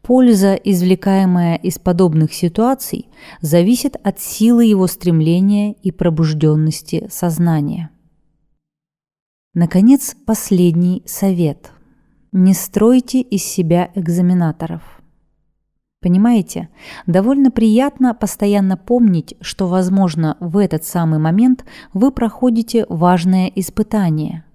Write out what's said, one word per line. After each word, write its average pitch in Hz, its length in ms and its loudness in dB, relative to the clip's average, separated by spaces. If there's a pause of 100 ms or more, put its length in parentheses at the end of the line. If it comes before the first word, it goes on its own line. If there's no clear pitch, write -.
Польза, 233 540 4
извлекаемая 180 1000 0
из 175 220 -6
подобных 170 560 0
ситуаций, 214 720 -4 (320)
зависит 175 640 0
от 196 160 -4
силы 233 460 2
его 190 200 2
стремления 180 880 0
и - 180 -6
пробуждённости 156 1200 -2
сознания. 165 800 -4 (1600)
Наконец, 185 600 2 (120)
последний 180 800 0
совет. 175 640 -4 (640)
Не 190 200 4
стройте 247 720 0
из - 220 -4
себя 175 500 -2
экзаменаторов. 170 880 -2 (1200)
Понимаете, 196 680 0 (380)
довольно 247 440 2
приятно 240 640 0
постоянно 202 600 -2
помнить, 208 640 0
что, - 280 -6
возможно, 180 680 0
в 175 200 -4
этот 180 260 -2
самый 160 340 -2
момент 208 460 2 (300)
вы 254 180 2
проходите 226 760 -2
важное 180 560 2
испытание 170 1000 -4 (100)